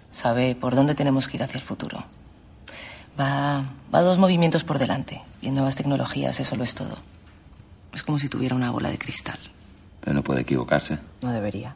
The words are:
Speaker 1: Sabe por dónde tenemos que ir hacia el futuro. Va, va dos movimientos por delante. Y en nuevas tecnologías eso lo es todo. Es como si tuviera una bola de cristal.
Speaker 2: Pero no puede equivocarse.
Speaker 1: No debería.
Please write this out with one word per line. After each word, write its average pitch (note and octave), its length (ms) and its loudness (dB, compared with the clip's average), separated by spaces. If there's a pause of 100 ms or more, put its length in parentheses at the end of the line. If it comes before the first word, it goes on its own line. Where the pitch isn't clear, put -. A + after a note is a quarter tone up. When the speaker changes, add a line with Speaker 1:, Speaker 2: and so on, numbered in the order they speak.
Speaker 1:
Sabe B2 460 2
por B2 180 -2
dónde C#3+ 220 6
tenemos C3+ 320 2
que - 100 -6
ir - 60 -2
hacia C3+ 140 -6
el C3 60 -8
futuro. - 360 -8 (1200)
Va, C#3 460 0 (280)
va D#3 80 8
dos F3+ 180 6
movimientos E3+ 440 6
por C#3+ 160 -2
delante. - 420 -2 (200)
Y - 80 -4
en C3+ 60 0
nuevas C3+ 200 2
tecnologías C#3 640 0
eso C3 160 -2
lo A#2 80 -2
es - 120 0
todo. - 220 -8 (960)
Es - 120 -6
como D3+ 160 0
si C#3 100 -2
tuviera B2+ 260 0
una B2 160 0
bola B2 180 -2
de - 80 -4
cristal. - 420 -6 (600)
Speaker 2:
Pero D2 140 -2
no C#2 100 2
puede C2 180 0
equivocarse. D2 580 0 (240)
Speaker 1:
No B2 80 -2
debería. A2 440 -4